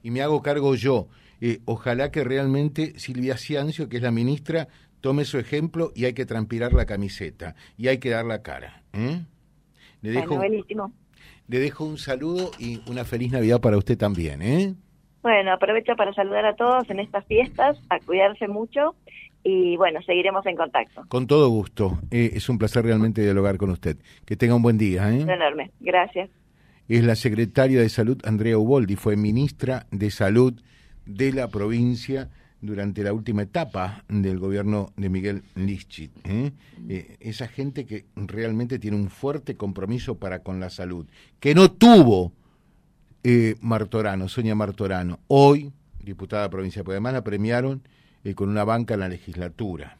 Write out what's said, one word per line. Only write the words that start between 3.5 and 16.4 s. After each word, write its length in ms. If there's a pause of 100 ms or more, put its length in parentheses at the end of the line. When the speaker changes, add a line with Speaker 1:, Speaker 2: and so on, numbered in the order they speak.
Speaker 1:
que 80
es 80
la 80
ministra, 560 (320)
tome 260
su 120
ejemplo 560
y 120
hay 80
que 100
transpirar 480
la 140
camiseta 680 (220)
y 120
hay 100
que 100
dar 160
la 160
cara, 440 (100)
¿eh? 260 (800)
Le 120
Speaker 2:
Bueno, 80
Speaker 1:
dejo, 160
Speaker 2:
buenísimo. 560 (540)
Speaker 1:
le 120
dejo 260
un 140
saludo 600
y 220 (100)
una 140
feliz 260
Navidad 300
para 160
usted 220
también, 420
¿eh? 340 (480)
Speaker 2:
Bueno, 300
aprovecho 420
para 200
saludar 320